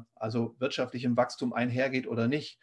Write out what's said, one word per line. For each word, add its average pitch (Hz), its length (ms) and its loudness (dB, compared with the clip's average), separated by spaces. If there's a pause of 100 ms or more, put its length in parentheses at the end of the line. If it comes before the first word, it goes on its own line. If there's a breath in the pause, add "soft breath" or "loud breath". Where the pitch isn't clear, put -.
(160)
also 113 440 -2
wirtschaftlichem 127 560 0
Wachstum 123 380 0
einhergeht 127 540 0
oder 117 200 2
nicht, 147 360 -2